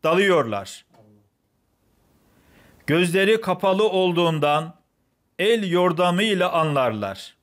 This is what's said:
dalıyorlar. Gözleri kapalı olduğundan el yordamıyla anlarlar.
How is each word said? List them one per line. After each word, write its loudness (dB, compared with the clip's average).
dalıyorlar. 0
Gözleri 2
kapalı 0
olduğundan 0
el 0
yordamıyla 0
anlarlar. -2